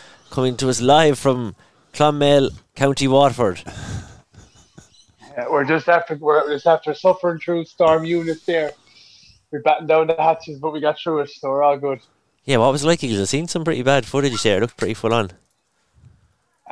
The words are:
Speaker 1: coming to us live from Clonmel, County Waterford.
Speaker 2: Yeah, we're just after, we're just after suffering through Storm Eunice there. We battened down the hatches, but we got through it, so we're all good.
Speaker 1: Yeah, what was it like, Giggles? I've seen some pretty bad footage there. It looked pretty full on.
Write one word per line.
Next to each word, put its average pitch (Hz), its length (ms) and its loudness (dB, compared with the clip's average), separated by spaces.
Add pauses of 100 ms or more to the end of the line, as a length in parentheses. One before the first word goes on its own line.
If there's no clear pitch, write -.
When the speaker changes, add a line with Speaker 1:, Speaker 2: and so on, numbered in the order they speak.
(300)
Speaker 1:
coming 127 280 -2
to 131 100 -2
us 117 140 -2
live 147 360 4
from 123 380 -2 (380)
Clonmel, 143 560 2 (260)
County 135 320 0
Waterford. 127 540 2 (1700)
Speaker 2:
Yeah, 123 140 -8
we're 143 160 2
just 156 240 -2
after, 170 280 2
we're 147 340 2
just 147 160 -2
after 160 260 2
suffering 175 460 0
through 170 260 -4
Storm 160 400 2
Eunice 165 400 -4
there. 156 280 -2 (760)
We 147 100 -8
battened 151 280 0
down 160 200 4
the 165 80 0
hatches, 160 420 -2
but 151 160 -6
we 151 60 -8
got 147 180 -2
through 156 220 -4
it, 143 100 -6
so - 180 -12
we're 139 140 -2
all 143 160 2
good. 135 220 -6 (440)
Speaker 1:
Yeah, 135 140 0
what 127 140 4
was 143 120 -4
it - 20 0
like, 170 140 2
Giggles? 113 200 -2
I've 98 100 -2
seen 160 180 -4
some 165 160 -6
pretty 156 180 -4
bad 135 220 2
footage 135 380 -2
there. 101 160 2
It - 20 2
looked 117 160 -4
pretty 110 180 -4
full 113 200 -2
on. 104 160 0 (1400)